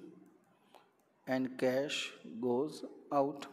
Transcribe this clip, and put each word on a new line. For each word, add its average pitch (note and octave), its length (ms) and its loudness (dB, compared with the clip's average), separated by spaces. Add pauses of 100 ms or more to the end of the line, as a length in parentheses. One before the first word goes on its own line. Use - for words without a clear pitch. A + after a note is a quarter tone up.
(1300)
and C3 320 0
cash C3+ 400 2 (420)
goes B2+ 380 2 (360)
out, C#3+ 380 2